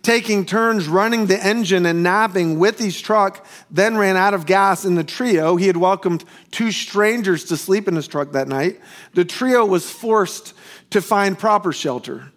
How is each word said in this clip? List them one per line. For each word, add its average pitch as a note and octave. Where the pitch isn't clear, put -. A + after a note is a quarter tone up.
taking G#3+
turns A3
running G#3+
the F#3+
engine F#3+
and E3+
napping, F3+
Withy's G#3
truck G3+
then G#3
ran G3
out G3
of F3
gas F#3+
in F#3
the E3+
trio. F3
He F3+
had F3+
welcomed F3+
two A3+
strangers G#3
to E3
sleep G3
in F3+
his D3
truck C#3+
that C3+
night. C#3
The F3+
trio B3
was F#3
forced -
to G3+
find G3
proper G3+
shelter. C3